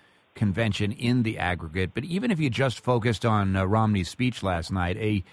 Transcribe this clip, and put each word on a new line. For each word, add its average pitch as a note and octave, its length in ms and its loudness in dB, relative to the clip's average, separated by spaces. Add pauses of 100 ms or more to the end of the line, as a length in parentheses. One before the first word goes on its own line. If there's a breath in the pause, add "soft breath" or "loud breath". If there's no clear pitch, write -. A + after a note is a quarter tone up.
(340 soft breath)
convention G#2 580 0
in B2 300 2
the A2 160 -2
aggregate, F2 560 -2
but A#2 100 -4
even G3+ 280 0
if D#3 80 0
you D3 100 2
just B2+ 300 0
focused A#2+ 440 0
on, G#2 300 2
uh, F#2+ 100 2
Romney's G#2 440 2
speech - 340 -4
last F2+ 300 -2
night, F#2 240 -2
a, G#2+ 260 0 (100)